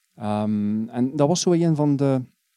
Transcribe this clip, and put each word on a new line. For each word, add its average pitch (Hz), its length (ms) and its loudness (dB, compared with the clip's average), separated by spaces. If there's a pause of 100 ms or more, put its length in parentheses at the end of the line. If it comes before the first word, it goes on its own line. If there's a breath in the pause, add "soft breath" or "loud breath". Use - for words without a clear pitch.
(140)
Ehm, 107 760 -4
en 123 280 -2
dat 143 120 2
was 175 120 0
zo 180 120 0
een 170 240 2
van 147 200 2
de 131 280 0 (320)